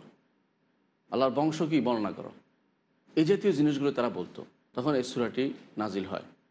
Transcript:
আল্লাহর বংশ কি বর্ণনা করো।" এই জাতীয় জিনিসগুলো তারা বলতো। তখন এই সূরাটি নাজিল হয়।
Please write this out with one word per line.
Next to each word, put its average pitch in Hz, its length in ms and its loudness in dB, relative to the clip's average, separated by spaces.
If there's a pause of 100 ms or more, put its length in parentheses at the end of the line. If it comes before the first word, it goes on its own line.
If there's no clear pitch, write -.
(1120)
আল্লাহর 127 200 2
বংশ 156 300 0
কি 160 200 2
বর্ণনা 110 300 0
করো।" 85 200 -12 (840)
এই 160 100 4
জাতীয় 196 280 4
জিনিসগুলো 143 380 2
তারা 120 180 0
বলতো। 92 360 -8 (280)
তখন 139 220 0
এই 127 80 2
সূরাটি 123 500 -2 (240)
নাজিল 101 280 -2
হয়। 95 180 -8 (280)